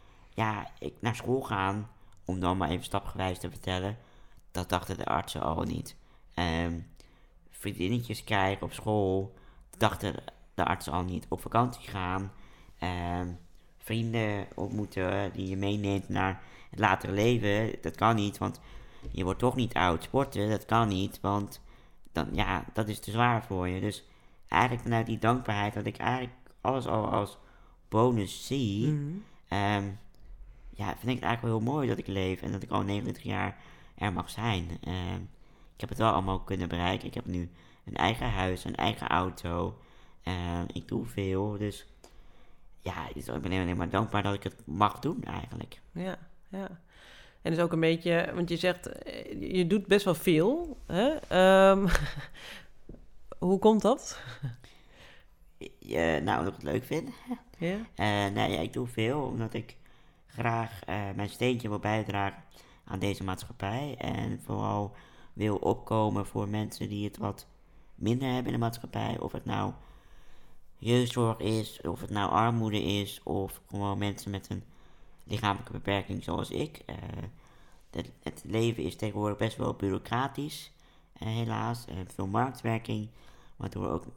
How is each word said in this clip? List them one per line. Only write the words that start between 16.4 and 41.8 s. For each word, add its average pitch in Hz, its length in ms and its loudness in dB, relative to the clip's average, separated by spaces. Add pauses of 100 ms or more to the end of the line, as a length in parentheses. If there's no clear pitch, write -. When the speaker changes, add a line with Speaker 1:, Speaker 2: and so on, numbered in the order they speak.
Speaker 1:
het - 80 -10
latere 98 340 4
leven, 110 680 4
dat - 140 -6
kan 110 200 6
niet, 101 220 0
want 98 220 -4 (500)
je - 140 -2
wordt 92 140 0
toch 123 180 2
niet 120 180 0
oud. 85 280 4
Sporten, 110 480 0
dat 104 140 0
kan 113 240 4
niet, 98 320 0
want 101 400 -2 (520)
dan, - 200 0
ja, 92 400 0
dat 107 160 0
is 104 120 -4
te - 100 -8
zwaar 117 340 4
voor 90 240 -2
je. 92 120 -2
Dus 104 240 -4 (440)
eigenlijk 117 340 4
vanuit 117 240 2
die 110 120 -2
dankbaarheid 110 560 2
dat 107 120 -4
ik 107 100 -4
eigenlijk 127 380 -2 (260)
alles 131 260 0
al 107 240 2
als 101 280 0 (500)
bonus 110 580 4
zie, 110 460 0
Speaker 2:
Mhm. 147 180 -2 (380)
Speaker 1:
ehm, 101 360 0 (840)
ja, 104 160 -8
vind - 220 -4
ik 131 60 2
het 123 100 -4
eigenlijk 117 180 0
wel 117 140 0
heel 113 160 0
mooi 143 160 2
dat 117 100 2
ik - 80 -8
leef 95 360 0
en - 100 -4
dat 98 100 -4
ik - 80 -8
al 104 120 2
negenentwintig 101 400 -2
jaar 98 340 -2 (380)
er 101 180 -2
mag 87 180 -4
zijn. 90 500 -2
Ehm, 90 400 -4 (540)
ik - 60 -18
heb 98 80 -6
het - 100 -6
wel 110 140 6
allemaal 92 280 2
kunnen 90 280 -2
bereiken. 87 380 0
Ik - 80 -8
heb - 120 -6
nu 87 240 -4 (340)
een - 120 -8
eigen 113 340 2
huis, 92 340 0
een - 120 -6
eigen - 320 0
auto. 87 680 0 (440)
Ehm, 87 500 -2
ik - 160 -8
doe - 180 -2
veel, 101 520 -2
dus 104 280 -4 (920)